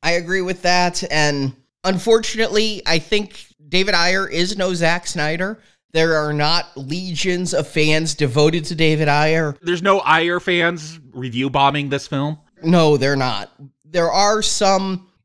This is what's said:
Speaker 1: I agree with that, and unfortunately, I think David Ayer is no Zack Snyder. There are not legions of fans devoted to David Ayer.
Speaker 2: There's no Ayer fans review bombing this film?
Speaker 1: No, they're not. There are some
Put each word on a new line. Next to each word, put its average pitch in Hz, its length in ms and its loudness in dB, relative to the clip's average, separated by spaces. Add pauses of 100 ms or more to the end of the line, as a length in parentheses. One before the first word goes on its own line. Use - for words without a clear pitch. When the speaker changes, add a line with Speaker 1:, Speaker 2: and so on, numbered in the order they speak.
Speaker 1:
I 165 100 0
agree 180 300 -2
with 180 200 -6
that, 180 460 0
and 143 440 0 (320)
unfortunately, 214 1000 0
I 165 140 0
think 208 480 -4 (220)
David 190 260 0
Ayer 185 340 0
is 180 300 -2
no 185 160 0
Zack 170 320 0
Snyder. 170 540 -4 (340)
There 160 220 2
are 151 180 -2
not 151 420 -2
legions 180 800 -4
of 147 120 -2
fans 156 480 0
devoted 151 520 2
to 175 80 -6
David 156 340 2
Ayer. 151 540 0
Speaker 2:
There's 175 180 -2
no 190 200 2
Ayer 165 380 2
fans 170 640 -2 (120)
review 127 360 -4
bombing 139 400 2
this 139 180 -4
film? 147 320 -4 (240)
Speaker 1:
No, 165 360 4
they're 139 180 0
not. 117 340 -4 (360)
There 165 240 0
are 208 320 2
some 190 680 0 (160)